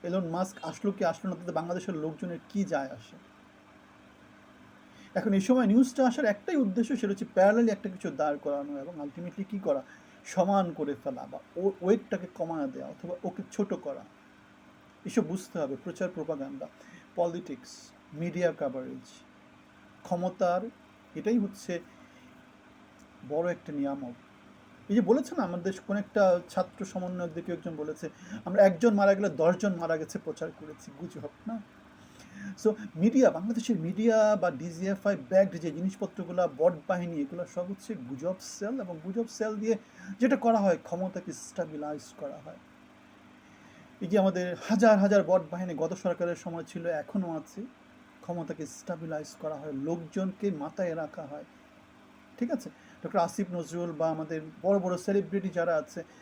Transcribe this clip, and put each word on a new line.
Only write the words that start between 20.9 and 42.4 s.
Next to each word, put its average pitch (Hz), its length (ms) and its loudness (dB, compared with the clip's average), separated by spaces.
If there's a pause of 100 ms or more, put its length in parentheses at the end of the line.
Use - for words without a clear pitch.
এটাই 214 220 2
হচ্ছে 190 420 -4 (1500)
বড় 165 220 0
একটা 156 220 -8
নিয়ামক। 139 400 -4 (760)
এই 202 60 2
যে 233 60 6
বলেছে 240 360 4
না, 262 60 2
আমাদের 175 200 -4
দেশ 190 240 -4
কোন 202 100 0
একটা 190 420 4 (100)
ছাত্র - 360 -4
সমন্বয়ক 180 480 -6
দিয়ে 170 120 -8
কেউ 175 100 -6
একজন 165 200 -8
বলেছে, 151 340 -8 (360)
"আমরা 196 180 8
একজন 196 300 8
মারা 202 200 8
গেলে 196 160 2
দশজন 175 460 4
মারা 165 220 0
গেছে 156 220 -6
প্রচার 160 400 -6
করেছি।" 151 400 -16
গুজব 147 300 -10 (180)
না? 220 140 -8 (1040)
So, 214 80 4 (220)
মিডিয়া, 208 360 6
বাংলাদেশের 214 480 -2
মিডিয়া 214 560 4
বা 175 160 0
ডিজিএফআই 180 640 -2 (120)
ব্যাকড 190 300 4
যে 160 120 -4
জিনিসপত্রগুলা, 180 760 -2 (100)
বট 170 160 6 (140)
বাহিনী, 175 300 -2
এগুলো 170 280 -4 (100)
সব 180 140 -4
হচ্ছে 196 240 -8
গুজব 139 460 -6
সেল, 226 400 -6
এবং 180 240 -8
গুজব 208 260 -2
সেল 214 260 -4
দিয়ে 220 200 0 (440)
যেটা 262 160 4
করা 226 220 6
হয়, 190 260 4
ক্ষমতাকে 175 500 -6
স্টেবিলাইজ 151 840 -8
করা 139 280 -10